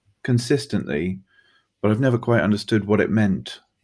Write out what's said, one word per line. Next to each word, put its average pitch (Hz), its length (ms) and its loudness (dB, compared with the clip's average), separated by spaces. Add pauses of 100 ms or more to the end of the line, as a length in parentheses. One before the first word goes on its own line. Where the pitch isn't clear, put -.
(220)
consistently, 120 1000 -2 (600)
but 104 100 2
I've 110 100 0
never 127 180 2
quite 120 240 2
understood 101 440 0
what 104 140 4
it 90 100 0
meant, 104 500 -2 (240)